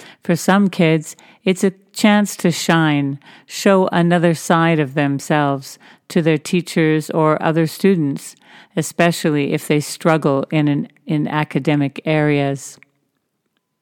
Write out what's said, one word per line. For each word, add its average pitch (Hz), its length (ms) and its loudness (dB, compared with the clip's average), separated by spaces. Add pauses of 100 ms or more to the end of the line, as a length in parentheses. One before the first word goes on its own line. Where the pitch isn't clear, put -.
(220)
For 170 140 -2
some 196 320 2
kids, 160 480 0 (260)
it's 190 220 -2
a 190 80 2 (220)
chance 208 420 2
to 175 140 0
shine, 151 680 0 (280)
show 190 420 2
another 170 460 2
side 165 440 2
of 139 160 -2
themselves 143 840 -2 (300)
to 185 120 0
their 156 180 2
teachers 156 720 -2
or 156 320 0
other 165 240 0
students, 160 680 -2 (400)
especially 160 760 0
if 151 160 -6
they 151 120 2
struggle 147 680 0
in 151 180 2
an, 143 200 -2 (180)
in 156 220 -2
academic 147 760 -2
areas. 147 720 -2 (1040)